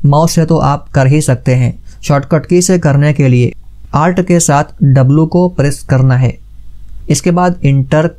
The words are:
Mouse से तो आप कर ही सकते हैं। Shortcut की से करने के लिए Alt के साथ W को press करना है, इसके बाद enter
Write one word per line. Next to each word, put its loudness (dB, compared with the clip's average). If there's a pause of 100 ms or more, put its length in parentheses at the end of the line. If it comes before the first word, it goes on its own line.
Mouse 2
से 2
तो 2
आप -4
कर 0
ही 2
सकते 0
हैं। 0 (300)
Shortcut 0
की 2
से 0
करने 2
के 2
लिए 2 (440)
Alt 0
के 2
साथ 0 (300)
W 4
को 0
press -2
करना 2
है, 0 (800)
इसके 0
बाद 0
enter 0 (120)